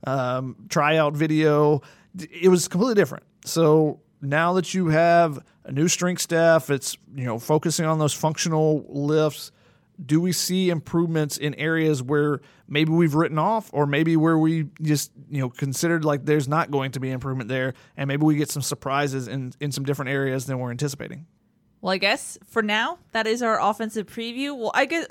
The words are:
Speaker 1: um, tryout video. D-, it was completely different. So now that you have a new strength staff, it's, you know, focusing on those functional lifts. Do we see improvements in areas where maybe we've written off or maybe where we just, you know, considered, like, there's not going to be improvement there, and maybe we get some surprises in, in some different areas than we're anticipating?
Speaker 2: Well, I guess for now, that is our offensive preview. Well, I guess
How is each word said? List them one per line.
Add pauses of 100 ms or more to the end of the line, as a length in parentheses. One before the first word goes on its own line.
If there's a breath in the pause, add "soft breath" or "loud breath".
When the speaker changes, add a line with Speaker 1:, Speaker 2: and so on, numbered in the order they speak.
Speaker 1:
um, (120)
tryout
video. (340 loud breath)
D-, (140)
it
was
completely
different. (220)
So (200)
now
that
you
have (220 soft breath)
a
new
strength
staff,
it's, (180)
you
know,
focusing
on
those
functional
lifts. (520 soft breath)
Do
we
see
improvements
in
areas
where (260 soft breath)
maybe
we've
written
off
or
maybe
where
we (140)
just, (180)
you
know,
considered,
like,
there's
not
going
to
be
improvement
there, (220 soft breath)
and
maybe
we
get
some
surprises
in,
in
some
different
areas
than
we're
anticipating? (560)
Speaker 2:
Well,
I
guess
for
now, (140)
that
is
our
offensive
preview.
Well,
I
guess